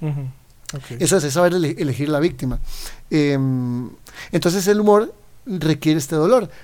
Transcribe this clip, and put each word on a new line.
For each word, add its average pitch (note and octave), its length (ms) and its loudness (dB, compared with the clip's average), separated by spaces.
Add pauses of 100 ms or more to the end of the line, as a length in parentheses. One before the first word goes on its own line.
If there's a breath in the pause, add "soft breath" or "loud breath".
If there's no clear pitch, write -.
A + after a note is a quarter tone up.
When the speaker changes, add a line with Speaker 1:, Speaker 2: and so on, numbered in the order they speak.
Speaker 1:
Ujú. D3 180 -4 (560)
Ok. C3 60 -12 (160)
Speaker 2:
Eso F3+ 180 2
es, D3+ 80 2
es C#3+ 80 -4
saber F3 220 2
ele-, E3 240 0
elegir C#3+ 320 -2
la C#3+ 100 0
víctima. C3 380 -2 (520 loud breath)
Em, C3 760 0 (420 loud breath)
entonces F3 380 0
el G#3 120 4
humor G#3 320 4 (340)
requiere D#3+ 520 0
este D#3+ 180 -4
dolor. F#3+ 320 2 (160 soft breath)